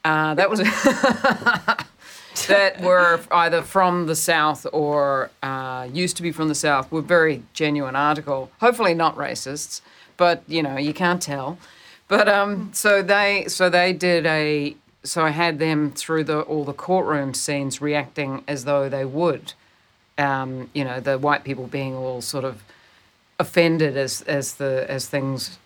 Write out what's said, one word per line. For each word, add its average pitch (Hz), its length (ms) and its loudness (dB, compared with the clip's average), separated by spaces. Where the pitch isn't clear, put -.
Uh, 156 300 2
that 196 140 4
was 214 100 0
<laughs> - 1900 0
that 196 340 4
were 180 380 6
either 170 300 4
from 175 440 2
the 156 100 -2
South 151 560 0
or, 143 600 0
uh, 131 500 -6
used 175 260 -2
to 170 60 -8
be 170 80 -2
from 156 180 -2
the 147 60 0
South, 147 360 0
were 160 100 -2
very 160 420 2
genuine 147 420 -2
article. 143 640 -2
Hopefully 214 340 4
not 165 220 0
racists, 139 680 -10
but, 170 300 2
you 160 140 -2
know, 139 160 -4
you 143 160 -2
can't 180 280 0
tell. 143 360 -6
But, 202 220 4
um, 202 440 0
so 202 280 2
they, 202 460 2
so 180 220 0
they 180 220 4
did 170 360 0
a, 151 480 0
so 165 220 0
I 156 60 2
had 160 280 0
them 151 320 0
through 160 340 -2
the, 151 160 -2
all 151 220 -4
the 143 100 -6
courtroom 143 600 -2
scenes 139 480 -4
reacting 143 680 -4
as 139 180 -6
though 139 220 0
they 135 160 -4
would, 143 500 -2
um, 131 560 -4
you 143 100 -4
know, 127 160 -6
the 135 180 -2
white 147 260 0
people 131 240 -8
being 135 280 -6
all 127 260 -6
sort 131 240 -6
of 113 180 -8
offended 165 580 2
as, 135 260 -4
as 139 320 -4
the, 131 340 -2
as 135 180 -6
things 135 580 -4